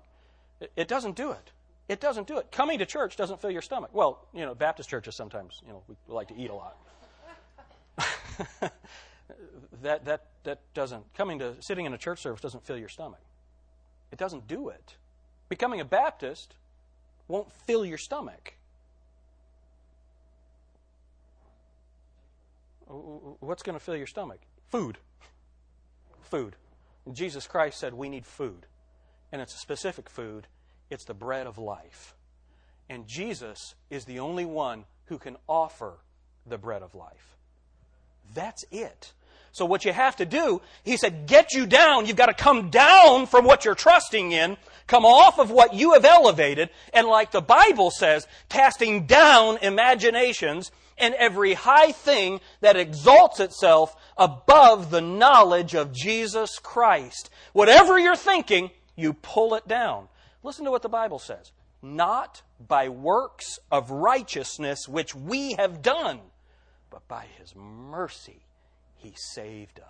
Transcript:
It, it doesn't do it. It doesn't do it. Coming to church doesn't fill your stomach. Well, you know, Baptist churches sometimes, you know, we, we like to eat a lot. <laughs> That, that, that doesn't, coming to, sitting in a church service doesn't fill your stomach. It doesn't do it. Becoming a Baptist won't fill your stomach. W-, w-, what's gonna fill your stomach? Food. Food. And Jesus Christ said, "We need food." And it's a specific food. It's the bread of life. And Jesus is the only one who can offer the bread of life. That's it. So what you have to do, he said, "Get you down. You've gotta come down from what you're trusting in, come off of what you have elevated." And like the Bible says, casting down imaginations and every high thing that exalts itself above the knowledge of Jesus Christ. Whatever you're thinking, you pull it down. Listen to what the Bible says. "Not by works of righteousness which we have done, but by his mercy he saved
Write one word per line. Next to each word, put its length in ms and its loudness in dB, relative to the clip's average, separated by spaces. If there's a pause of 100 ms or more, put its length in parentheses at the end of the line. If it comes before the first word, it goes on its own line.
(600)
It, 160 -20
it 120 -10
doesn't 280 -12
do 160 -12
it. 200 -20 (360)
It 120 -12
doesn't 280 -10
do 100 -14
it. 140 -14
Coming 280 -8
to 60 -8
church 300 -12
doesn't 260 -12
fill 100 -12
your 120 -14
stomach. 280 -16
Well, 420 -6
you 120 -16
know, 80 -16
Baptist 360 -10
churches 260 -16
sometimes, 500 -20
you 80 -20
know, 140 -20
we, 80 -20 (120)
we 60 -20
like 140 -14
to 80 -20
eat 160 -18
a 20 -18
lot. 240 -20 (1200)
<laughs> 720 -16 (1120)
That, 220 -10
that, 200 -12 (180)
that 160 -16 (160)
doesn't, 400 -14
coming 240 -12
to, 200 -14
sitting 260 -14
in 80 -14
a 40 -16
church 240 -14
service 200 -16
doesn't 240 -20
fill 120 -16
your 120 -20
stomach. 320 -20 (880)
It 80 -20
doesn't 280 -14
do 220 -16
it. 260 -20 (540)
Becoming 320 -10
a 40 -16
Baptist 680 -10 (720)
won't 240 -12 (140)
fill 180 -6
your 140 -14
stomach. 560 -18 (4000)
W-, 140 -20
w-, 380 -20
what's 240 -16
gonna 160 -16
fill 160 -16
your 100 -16
stomach? 340 -18 (300)
Food. 300 -12 (1200)
Food. 340 -14 (520)
And 80 -20
Jesus 320 -16
Christ 320 -8
said, 160 -16
"We 140 -18
need 180 -20
food." 400 -18 (640)
And 100 -16
it's 140 -20
a 40 -20
specific 520 -16
food. 340 -20 (460)
It's 140 -20
the 100 -20
bread 320 -14
of 100 -20
life. 560 -20 (760)
And 200 -20
Jesus 640 -18 (160)
is 160 -18
the 140 -18
only 260 -12
one 400 -12 (200)
who 120 -16
can 200 -20 (100)
offer 500 -10 (480)
the 140 -16
bread 240 -16
of 100 -20
life. 420 -20 (1000)
That's 340 -14
it. 440 -18 (400)
So 120 -6
what 180 -4
you 80 -2
have 240 -2
to 100 -6
do, 360 -4 (200)
he 140 -6
said, 320 -6
"Get 240 4
you 140 -4
down. 400 2
You've 100 -6
gotta 180 2
come 360 0
down 560 6
from 180 4
what 220 4
you're 100 -2
trusting 560 0
in, 240 -2 (320)
come 160 2
off 360 8
of 120 0
what 220 6
you 180 0
have 140 8
elevated." 640 4 (240)
And 120 4
like 260 0
the 100 -2
Bible 500 4
says, 340 -2 (220)
casting 600 0
down 500 6
imaginations 1120 -2 (260)
and 180 -2
every 380 -2
high 380 4
thing 480 -4 (220)
that 160 6
exalts 640 4
itself 520 2 (240)
above 720 6
the 120 -2
knowledge 760 4
of 160 -4
Jesus 680 -8
Christ. 680 -2 (220)
Whatever 480 6
you're 160 2
thinking, 560 -2 (240)
you 160 -6
pull 440 -4
it 120 -10
down. 400 -6 (360)
Listen 200 -16
to 80 -8
what 100 -4
the 80 -10
Bible 300 -8
says. 320 -20 (300)
"Not 600 -8 (240)
by 240 -2
works 720 -6 (120)
of 200 -4
righteousness 960 -6
which 260 -10
we 400 -12
have 280 -6
done, 400 -6 (680)
but 180 -20
by 180 -20 (120)
his 180 -20
mercy 920 -18 (500)
he 200 -20
saved 640 -20 (100)